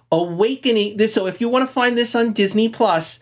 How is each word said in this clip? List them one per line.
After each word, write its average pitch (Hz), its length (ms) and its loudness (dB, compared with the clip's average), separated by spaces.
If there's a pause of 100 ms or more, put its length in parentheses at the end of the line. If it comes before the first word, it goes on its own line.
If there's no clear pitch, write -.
(120)
Awakening. 208 840 0
This, 214 160 0
so 190 120 0
if 185 140 -6
you 233 80 -2
wanna 254 180 2
find 247 300 0
this 233 180 -2
on 233 200 0
Disney 208 340 2
Plus, 190 540 -2